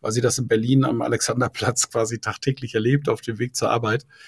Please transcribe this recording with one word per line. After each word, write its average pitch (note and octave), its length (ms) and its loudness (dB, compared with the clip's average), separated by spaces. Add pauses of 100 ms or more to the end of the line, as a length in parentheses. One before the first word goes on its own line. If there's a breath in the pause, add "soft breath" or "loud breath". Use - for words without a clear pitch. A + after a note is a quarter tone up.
weil A2 120 -4
sie A#2+ 80 0
das A#2+ 180 2
in A#2 80 -4
Berlin B2 380 4
am A#2 180 0
Alexanderplatz A#2+ 880 -2
quasi A2+ 300 -2
tagtäglich A#2+ 560 -2
erlebt C#3 320 2
auf A2+ 140 0
dem A2 180 -6
Weg B2 160 -6
zur A2 140 0
Arbeit. A#2 360 0 (220 loud breath)